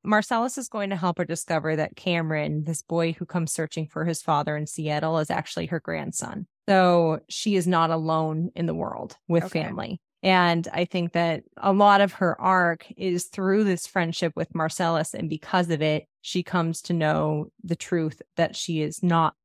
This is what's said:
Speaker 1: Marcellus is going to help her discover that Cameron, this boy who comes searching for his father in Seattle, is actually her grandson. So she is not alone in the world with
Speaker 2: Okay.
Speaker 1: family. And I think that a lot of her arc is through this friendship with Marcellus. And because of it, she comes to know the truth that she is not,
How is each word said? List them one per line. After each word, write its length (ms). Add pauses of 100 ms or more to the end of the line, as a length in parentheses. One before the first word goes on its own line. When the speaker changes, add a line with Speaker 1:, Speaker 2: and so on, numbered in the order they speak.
Speaker 1:
Marcellus 540
is 100
going 220
to 60
help 220
her 60
discover 520
that 200
Cameron, 680
this 180
boy 300
who 140
comes 260
searching 340
for 180
his 180
father 340
in 100
Seattle, 520
is 120
actually 360
her 140
grandson. 680 (220)
So 600
she 280
is 100
not 240
alone 640
in 120
the 80
world 420 (120)
with 180
Speaker 2:
Okay. 180
Speaker 1:
family. 360 (240)
And 480
I 120
think 300
that 280 (140)
a 160
lot 280
of 140
her 260
arc 460 (100)
is 280
through 400
this 240
friendship 480
with 180
Marcellus. 600
And 140
because 420
of 120
it, 240 (180)
she 200
comes 380
to 100
know 560 (160)
the 100
truth 480 (140)
that 180
she 260
is 220
not, 320 (100)